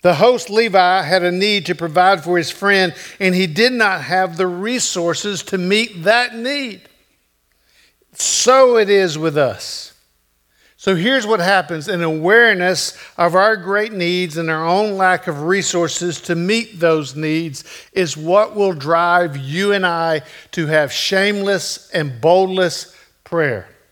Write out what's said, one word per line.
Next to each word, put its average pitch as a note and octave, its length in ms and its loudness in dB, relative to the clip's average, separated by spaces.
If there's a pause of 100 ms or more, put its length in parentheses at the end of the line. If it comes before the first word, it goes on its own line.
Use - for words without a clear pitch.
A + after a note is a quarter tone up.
The F3 120 4
host A3+ 340 2
Levi F#3+ 540 2
had F3 220 0
a F3 80 0
need G3 340 0
to F3 80 -2
provide E3+ 480 2
for F3 160 0
his D#3 140 -4
friend, G3 420 0 (240)
and F#3 160 0
he F#3 140 0
did A3 240 0
not G3+ 300 0
have F3 340 -2
the F#3 100 0
resources F#3 1000 -4
to F#3+ 140 -6
meet G3 460 -2
that A#3 320 2
need. A#3+ 520 -8 (1300)
So B3+ 640 2
it G#3+ 120 2
is F#3+ 300 2
with D#3 180 -2
us. - 560 -4 (840)
So - 180 0
here's A3 320 0
what G#3+ 140 0
happens. F3 480 0
An F3 160 -2
awareness F3+ 920 2 (200)
of E3+ 180 2
our G#3 220 4
great G3+ 360 -4
needs F3+ 440 -2
and E3 120 -4
our D#3+ 160 -2
own G3 320 0
lack F#3 300 2
of D3 160 -6
resources F3 800 -2
to F3 140 -4
meet G#3 420 -2
those D#3 380 0
needs D#3 480 -4 (280)
is E3 240 -2
what F#3 380 2
will G3 200 0
drive E3 600 2
you D#3+ 360 -2
and F#3+ 120 0
I E3 380 0 (300)
to D#3+ 160 -4
have D3+ 240 2
shameless G3 1000 -2
and C#3+ 300 -6
boldless F#3 760 2 (300)
prayer. C#3 440 -4 (240)